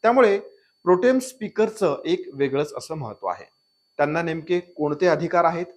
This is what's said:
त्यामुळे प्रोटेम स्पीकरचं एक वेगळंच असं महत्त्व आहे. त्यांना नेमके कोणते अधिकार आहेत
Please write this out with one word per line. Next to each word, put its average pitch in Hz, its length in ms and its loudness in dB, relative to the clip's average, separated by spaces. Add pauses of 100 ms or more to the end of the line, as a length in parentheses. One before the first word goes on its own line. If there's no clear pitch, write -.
त्यामुळे 226 340 6 (480)
प्रोटेम 190 340 4
स्पीकरचं 214 840 -2
एक 175 280 -2
वेगळंच 139 440 -2
असं - 180 -10
महत्त्व 107 320 -10
आहे. 90 180 -6 (540)
त्यांना 151 220 0
नेमके 165 380 -4
कोणते 151 480 -2
अधिकार 170 380 2
आहेत 170 200 -2 (100)